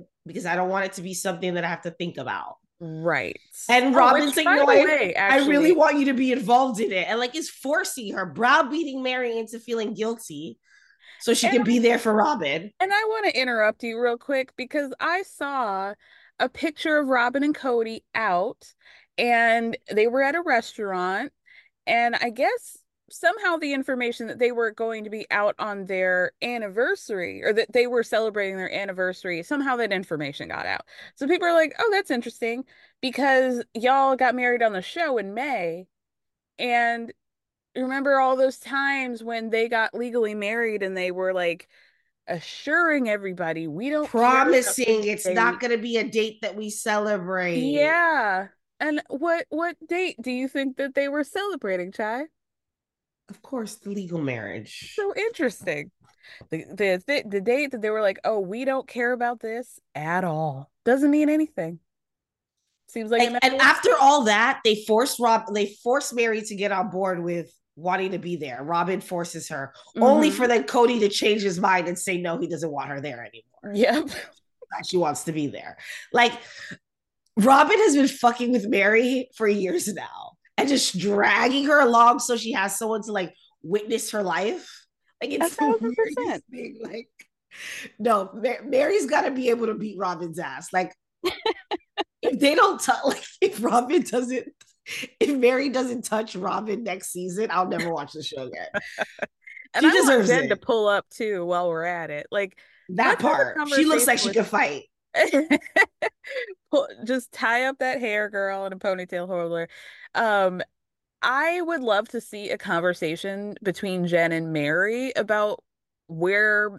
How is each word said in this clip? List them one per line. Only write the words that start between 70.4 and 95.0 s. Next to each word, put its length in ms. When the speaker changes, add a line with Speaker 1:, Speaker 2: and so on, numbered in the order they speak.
Speaker 1:
then 180
Cody 340
to 100
change 320
his 180
mind 280
and 100
say, 240
no, 160
he 100
doesn't 240
want 180
her 120
there 240
anymore. 500
Speaker 2:
Yep. 340
Speaker 1:
That 140
she 120
wants 260
to 80
be 160
there. 300
Like, 200
Robin 420
has 160
been 120
fucking 440
with 160
Mary 680
for 120
years 460
now 400
and 120
just 280
dragging 680
her 160
along 380
so 180
she 160
has 240
someone 260
to, 80
like, 220
witness 500
her 120
life. 640
Like, 100
it's 240
the 100
Speaker 2:
A 80
thousand 220
percent. 540
Speaker 1:
weirdest 0
thing. 320
Like, 280
no, 360
Ma-, 280
Mary's 440
gotta 240
be 180
able 180
to 60
beat 240
Robin's 420
ass. 320
Like, 220
Speaker 2:
<laughs> 1000
Speaker 1:
if 180
they 160
don't 260
tou-, 180
<laughs> 100
like, 140
if 200
Robin 400
doesn't, 460